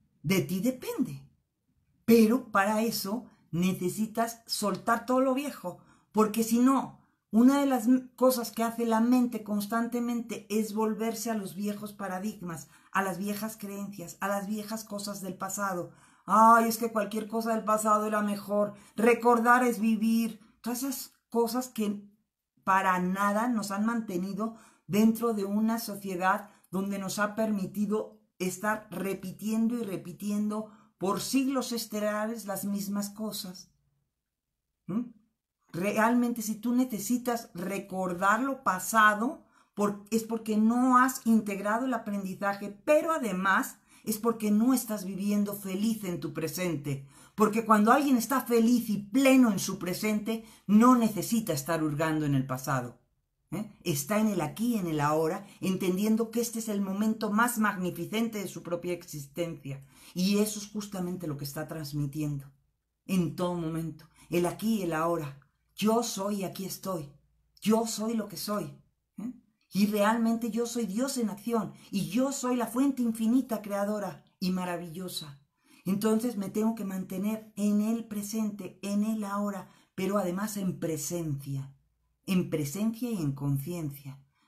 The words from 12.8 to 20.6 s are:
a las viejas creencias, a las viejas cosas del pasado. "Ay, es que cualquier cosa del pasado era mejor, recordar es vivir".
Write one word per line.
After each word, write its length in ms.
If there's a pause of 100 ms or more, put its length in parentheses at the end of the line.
a 80
las 160
viejas 400
creencias, 640
a 80
las 180
viejas 380
cosas 340
del 140
pasado. 580 (340)
"Ay, 440
es 80
que 160
cualquier 340
cosa 260
del 120
pasado 400
era 160
mejor, 540 (200)
recordar 680
es 160
vivir". 580 (220)